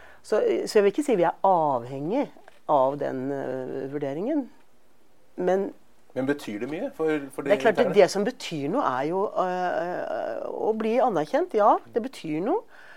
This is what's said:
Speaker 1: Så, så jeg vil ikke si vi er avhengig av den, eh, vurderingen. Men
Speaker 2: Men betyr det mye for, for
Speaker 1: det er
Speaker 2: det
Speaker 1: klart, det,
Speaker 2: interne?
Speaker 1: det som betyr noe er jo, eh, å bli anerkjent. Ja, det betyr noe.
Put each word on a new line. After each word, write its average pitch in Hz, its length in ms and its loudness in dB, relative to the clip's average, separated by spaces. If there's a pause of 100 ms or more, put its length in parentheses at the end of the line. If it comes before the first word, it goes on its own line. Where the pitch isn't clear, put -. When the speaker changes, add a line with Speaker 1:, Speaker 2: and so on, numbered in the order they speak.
(260)
Speaker 1:
Så, 214 160 2 (240)
så 208 140 4
jeg 202 80 4
vil 196 80 2
ikke 302 100 -2
si 254 160 2
vi 165 80 4
er - 160 -10
avhengig 151 800 0 (400)
av 139 320 4
den, 135 320 -4
eh, 131 580 -6
vurderingen. 165 600 -4 (880)
Men 185 340 0 (440)
Speaker 2:
Men 131 120 -2
betyr 135 340 -4
det 123 80 -6
mye 175 220 -6
for, 160 160 -4 (220)
for 143 180 -10
Speaker 1:
det - 60 2
er 208 40 6
Speaker 2:
det - 60 -6
Speaker 1:
klart, 214 140 4
det, - 80 4
Speaker 2:
interne? 175 100 0
Speaker 1:
det 190 140 10
som 202 180 -2
betyr 156 440 -4
noe 262 140 0
er 131 200 0
jo, 175 220 -2
eh, 180 1200 -4
å - 280 -2
bli 220 240 0
anerkjent. 254 560 0
Ja, 226 300 6
det - 180 -4
betyr 160 400 -6
noe. 349 200 0 (340)